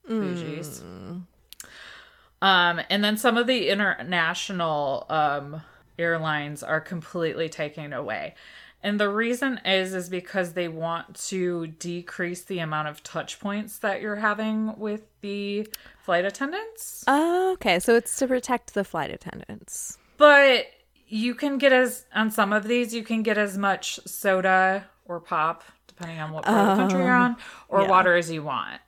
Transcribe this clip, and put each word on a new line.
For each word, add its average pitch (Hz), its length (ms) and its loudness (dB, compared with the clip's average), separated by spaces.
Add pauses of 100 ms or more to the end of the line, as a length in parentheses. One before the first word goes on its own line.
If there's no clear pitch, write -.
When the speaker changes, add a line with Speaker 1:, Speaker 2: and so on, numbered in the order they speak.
Speaker 1:
Bougies. 170 720 -6
Speaker 2:
Mm. 92 420 -14 (1160)
Speaker 1:
Um, 175 480 4
and 202 140 2
then 214 140 0
some 226 200 2
of 240 100 2
the 233 220 2
international, 170 1400 -2
um, 147 520 -2 (380)
airlines 156 640 -2
are 156 160 0
completely 165 680 -4
taking 151 360 -8
it 147 80 -10
away. 127 420 -6 (480)
And 202 160 -2
the 208 100 2
reason 240 560 -2
is, 190 300 2
is 180 140 -6
because 180 440 -4
they 175 140 -2
want 165 480 -6 (140)
to 175 380 -2
decrease 175 760 -8
the 185 160 -6
amount 156 280 -4
of 147 140 -10
touch - 380 -10
points 208 400 -6
that 202 200 -2
you're 208 180 -6
having 220 600 -2
with 214 240 -6 (200)
the 202 460 -6 (360)
flight 175 200 2
attendants. 311 840 -8
Speaker 2:
Okay, 339 720 2
so 233 160 4
it's - 220 0
to 269 100 0
protect 247 480 -2
the 202 80 0
flight 160 260 -6
attendants. - 880 -12 (200)
Speaker 1:
But 285 500 8 (400)
you 226 260 -2
can 277 240 -2
get 269 160 6
as, 254 400 2
on 220 160 2
some 208 240 2
of 208 120 0
these, 240 280 0
you 226 100 -6
can 220 200 -2
get 214 160 2
as 202 180 0
much 196 480 0
soda 190 800 2 (200)
or 175 140 -8
pop, 165 440 -2 (240)
depending 165 320 -14
on 156 120 -8
what 156 140 -8
part 220 120 4 (120)
of 190 80 4
the 190 60 4
country 190 160 2
you're 254 160 4
Speaker 2:
Um, 247 80 6
Speaker 1:
on, 240 120 2 (340)
or 196 120 4
Speaker 2:
yeah. 190 60 4
Speaker 1:
water 185 280 6
as 165 140 0
you 160 140 -6
want. 117 440 -6